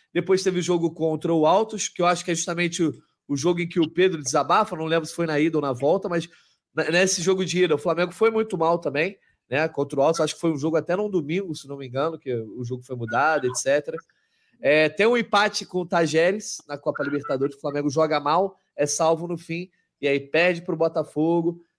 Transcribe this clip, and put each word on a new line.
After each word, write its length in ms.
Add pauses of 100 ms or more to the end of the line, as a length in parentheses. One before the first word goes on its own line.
(140)
depois 280
teve 180
o 40
jogo 280
contra 420
o 120
Altos, 440
que 120
eu 40
acho 180
que 80
é 40
justamente 460
o, 120 (340)
o 80
jogo 240
em 80
que 120
o 100
Pedro 340
desabafa, 520
não 100
lembro 200
se 80
foi 120
na 140
ida 180
ou 40
na 120
volta, 340
mas 220 (440)
na-, 180
nesse 300
jogo 220
de 200
ida 120
o 40
Flamengo 320
foi 200
muito 260
mal 220
também, 380 (320)
né, 180
contra 320
o 40
Altos, 180
acho 140
que 60
foi 100
um 60
jogo 200
até 180
num 140
domingo, 460
se 120
não 100
me 100
engano, 320
que 140
o 300
jogo 200
foi 120
mudado, 520
et 100
cetera. 400 (600)
É, 300
tem 160
um 100
empate 500
com 140
o 60
Tajeres 720 (100)
na 100
Copa 260
Libertadores, 520
o 60
Flamengo 280
joga 300
mal, 380 (180)
é 100
salvo 420
no 100
fim, 320 (320)
e 60
aí 120
perde 420
pro 140
Botafogo. 840 (180)